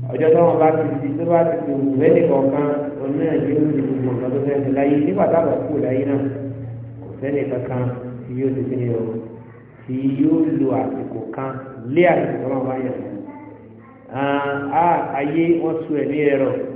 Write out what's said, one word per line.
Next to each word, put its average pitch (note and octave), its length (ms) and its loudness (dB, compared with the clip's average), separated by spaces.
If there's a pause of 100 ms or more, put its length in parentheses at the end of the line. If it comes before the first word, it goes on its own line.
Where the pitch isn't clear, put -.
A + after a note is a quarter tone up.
Ọjọ́ C#3+ 240 0
tí D#3+ 80 8
wọ́n E3+ 220 6
bá D#3 120 6
ti D#3 140 0 (120)
di, C#3+ 160 -4
tó E3+ 120 -2
bá E3+ 180 4
ti E3 160 2
di D3 140 -4
wù C#3 200 0
mẹ́lì D#3 300 6
kọ̀ọ̀kan, C#3+ 460 2 (260)
òun C3+ 180 -6
náà D#3 240 0
yóò D3+ 280 2
di C#3+ 180 2
gbogbo C3 280 -2
nǹkan B2+ 200 -2
tó C#3+ 100 0
fẹ́ C#3 160 0
ṣe C3+ 140 0
láyé. C#3 260 2
Nígbà F3+ 300 2
táwọn D#3+ 340 2
kú D3+ 160 -4
láyé C3 260 0
náà, C#3 160 0 (800)
kò - 180 -16
sẹ́ni C#3 280 -4
kankan B2+ 420 -4 (340)
tí B2 160 -12
yóò C3 180 0
ti - 140 -2
fi - 100 -4 (120)
o, A2+ 120 0 (760)
tí - 160 -8 (200)
yóò D#3 220 4 (180)
lo C3+ 180 2
àsìkò - 560 -4
kan C3+ 220 -6 (340)
lé C#3+ 200 2
àsìkò - 340 2
tó A#2+ 100 -4
máa C3 160 -2
bá B2+ 100 -2
yàn. C3 240 -4 (1080)
Àá, C#3+ 840 0 (160)
ayé D3 340 0 (100)
wọ́n E3 220 0
so D#3 160 -6
ẹ̀mí C#3+ 280 -2
rẹ̀ C#3+ 180 4
rọ̀. B2 160 0 (220)